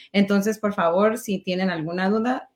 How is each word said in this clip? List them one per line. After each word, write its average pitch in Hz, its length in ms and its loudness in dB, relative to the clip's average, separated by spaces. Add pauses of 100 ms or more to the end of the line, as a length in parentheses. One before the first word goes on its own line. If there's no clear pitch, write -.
(120)
Entonces, 202 460 2
por 208 140 -2
favor, 196 460 2
si 190 220 -4
tienen 185 300 -2
alguna 175 400 -2
duda, 233 460 -2